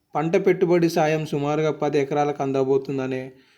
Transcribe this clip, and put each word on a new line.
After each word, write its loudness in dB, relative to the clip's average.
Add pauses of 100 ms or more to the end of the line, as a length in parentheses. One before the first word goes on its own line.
(160)
పంట 0
పెట్టుబడి 4
సాయం 0
సుమారుగా -2
పది -2
ఎకరాలకు 0
అందబోతుందనే -2 (260)